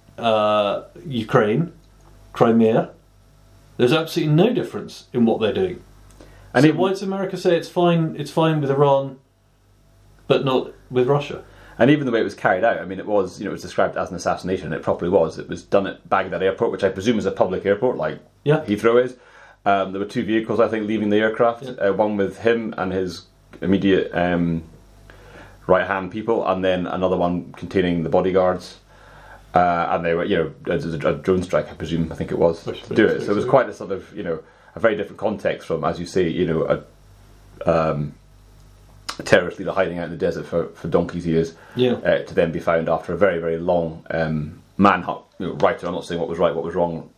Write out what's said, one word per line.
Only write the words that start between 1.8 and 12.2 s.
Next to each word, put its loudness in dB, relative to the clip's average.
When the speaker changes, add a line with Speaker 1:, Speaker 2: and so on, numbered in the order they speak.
Speaker 1:
Crimea. 4
There's 4
absolutely 0
no 6
difference -8
in 2
what 2
they're 2
doing. -2
Speaker 2:
And 4
Speaker 1:
So 8
Speaker 2:
even 2
Speaker 1:
why 2
does -6
America -4
say 2
it's -4
fine, 2
it's -10
fine 2
with 0
Iran, 2
but 2
not 0
with 2
Russia? 0
Speaker 2:
And 6
even 2
the -2
way 2